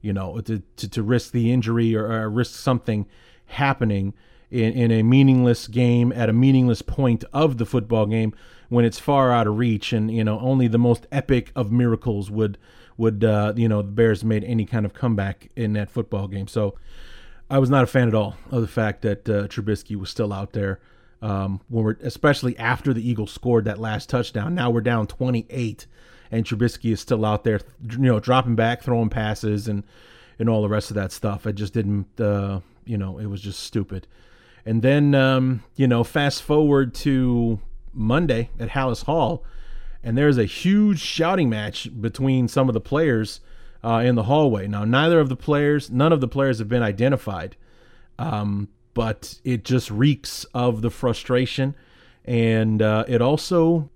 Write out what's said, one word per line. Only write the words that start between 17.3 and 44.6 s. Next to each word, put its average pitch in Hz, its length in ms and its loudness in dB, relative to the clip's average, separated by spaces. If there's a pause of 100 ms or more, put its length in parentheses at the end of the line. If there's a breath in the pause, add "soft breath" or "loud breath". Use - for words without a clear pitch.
I 139 120 2
was 131 100 4
not 135 140 6
a 120 40 2
fan 123 200 2
at 110 80 2
all 107 220 0 (120)
of 123 120 0
the 107 60 -2
fact 107 360 -4
that, 104 260 -4
uh, 101 180 0
Trubisky 104 480 -6
was 95 140 -8
still 104 240 -4
out 98 200 -8
there. 98 260 -4 (420 soft breath)
Um, 98 460 -4
when 113 160 -2
we're, 107 160 0
especially 131 580 -2
after 120 360 -2
the 113 120 -4
Eagles 110 280 -4
scored 117 320 0
that 104 120 -4
last 110 300 -6
touchdown, 123 480 -4
now 135 140 -2
we're 117 100 0
down 113 260 0
twenty-eight, 120 800 -4 (460 soft breath)
and 113 140 -2
Trubisky 113 480 -2
is 101 80 -4
still 107 240 -2
out 107 180 0
there, 107 160 0 (320)
you 117 60 -8
know, 123 240 4
dropping 123 340 2
back, 113 280 0
throwing 117 260 0
passes, 107 580 -4
and, 101 160 -4 (560 soft breath)
and 113 80 0
all 110 140 2
the 104 80 0
rest 107 220 -2
of 104 40 -6
that 98 160 -4
stuff. 101 340 -6
I 107 60 -4
just 98 220 -6
didn't, 104 480 -4
uh, 98 400 0 (240 soft breath)
you 113 120 -6
know, 95 220 -6
it 107 60 -10
was 98 160 -8
just 101 180 -12
stupid. - 480 -8 (580 soft breath)
And 113 160 0
then, 143 320 4
um, 131 500 2 (120)
you 135 120 4
know, 117 180 4
fast 143 360 -2
forward 143 540 2
to 120 640 0 (320)
Monday 120 680 0
at 113 120 -6
Halas 131 340 -4
Hall, 165 400 0 (580 soft breath)
and 117 160 -2
there's 143 200 6
a 113 80 4
huge 202 560 2
shouting 165 480 0
match 107 400 -6 (100)
between 127 480 0
some 131 220 2
of 120 40 -2
the 113 60 0
players, 131 600 0 (420 soft breath)
uh, 113 220 0
in 123 100 4
the 113 80 0
hallway. 113 460 2